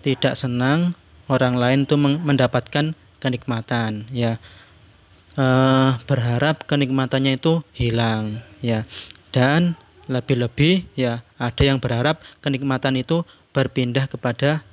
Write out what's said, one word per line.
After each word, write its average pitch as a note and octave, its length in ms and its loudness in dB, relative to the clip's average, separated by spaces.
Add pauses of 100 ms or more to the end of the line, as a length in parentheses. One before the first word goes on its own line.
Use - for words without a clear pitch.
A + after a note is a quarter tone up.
tidak C3 320 0
senang C#3 560 0 (380)
orang B2+ 260 2
lain C3 320 2
itu D3 80 2
meng-, C#3+ 240 0
mendapatkan D3 720 0 (240)
kenikmatan, A2+ 960 -4
ya. A#2 240 -2 (960)
Eh, C3 560 4 (160)
berharap C3 640 0
kenikmatannya C3+ 720 0
itu E3 320 0
hilang, A2+ 720 -2 (160)
ya. A2+ 240 -2 (480)
Dan D3+ 400 4 (320)
lebih-lebih, C3+ 880 0
ya, A#2+ 320 -4 (160)
ada A#2+ 240 0
yang C3+ 160 2
berharap B2+ 400 -2 (240)
kenikmatan C3+ 560 -2
itu E3 240 -2 (240)
berpindah C3 560 0
kepada C#3 560 -2 (120)